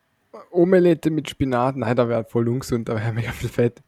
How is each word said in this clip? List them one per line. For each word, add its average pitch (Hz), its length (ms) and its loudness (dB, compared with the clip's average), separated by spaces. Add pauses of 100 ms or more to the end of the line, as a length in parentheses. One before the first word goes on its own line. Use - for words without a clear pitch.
(520)
Omelette 175 580 4
mit 151 200 -4
Spinat, 131 460 -2
nein, 120 200 -2
da 120 120 2
wäre 117 160 -2
voll 117 260 -2
ungesund, 120 400 -4
da 117 60 -2
wäre 110 180 -4
mega 113 180 -4
viel 120 180 -8
Fett. 120 380 0